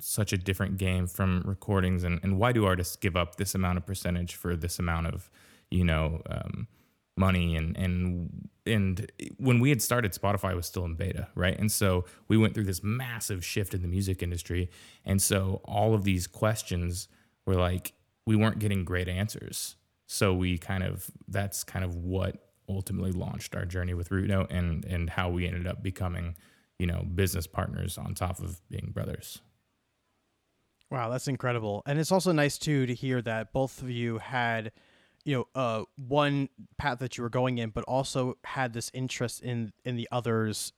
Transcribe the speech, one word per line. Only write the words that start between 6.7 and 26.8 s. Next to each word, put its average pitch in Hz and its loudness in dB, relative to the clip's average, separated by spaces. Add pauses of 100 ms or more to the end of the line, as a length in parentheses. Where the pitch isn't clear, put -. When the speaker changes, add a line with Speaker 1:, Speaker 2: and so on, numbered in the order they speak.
Speaker 1:
money?" 90 4
And, 80 -2
and, 90 -2 (160)
and 98 2 (280)
when 123 6
we 135 6
had 123 4
started, 117 2
Spotify 98 0
was 87 -2
still 90 -4
in 82 -2
beta, 90 -4
right? 90 2
And 104 2
so 92 4 (240)
we 113 6
went 110 6
through 110 -2
this 92 -2
massive 113 -4
shift - -2
in 95 -2
the 87 -2
music 95 0
industry. 87 -2 (380)
And 98 4
so 95 2
all 107 4
of 98 2
these 92 4
questions 90 -2 (380)
were 95 2
like, 90 0 (320)
we 110 6
weren't 110 4
getting 101 2
great 90 0
answers. - -4 (300)
So 98 4
we 90 2
kind 95 -4
of, 92 -4 (200)
that's 101 -2
kind 95 -4
of 87 -4
what 92 -4 (180)
ultimately 95 -2
launched 90 -6
our 95 -4
journey 90 -2
with 87 -4
Root 95 2
Note 95 2
and, 87 0
and 87 -2
how 90 0
we 87 0
ended 87 -4
up - -6
becoming, 90 -4 (440)